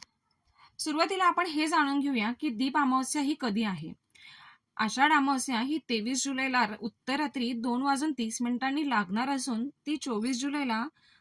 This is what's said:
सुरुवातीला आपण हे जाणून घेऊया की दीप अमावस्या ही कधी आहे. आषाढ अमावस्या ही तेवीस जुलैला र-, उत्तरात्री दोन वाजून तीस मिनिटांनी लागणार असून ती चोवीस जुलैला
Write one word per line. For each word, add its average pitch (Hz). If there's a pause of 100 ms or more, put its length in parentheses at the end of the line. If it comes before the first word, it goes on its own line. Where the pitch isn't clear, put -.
(800)
सुरुवातीला 359
आपण 359
हे 311
जाणून 285
घेऊया 247
की 208
दीप 262
अमावस्या 262
ही 285
कधी 226
आहे. 165 (840)
आषाढ 254
अमावस्या 269
ही 285
तेवीस 240
जुलैला 262
र-, 208
उत्तरात्री 254
दोन 240
वाजून 277
तीस 226
मिनिटांनी 269
लागणार 214
असून 262
ती 294
चोवीस 240
जुलैला 277 (340)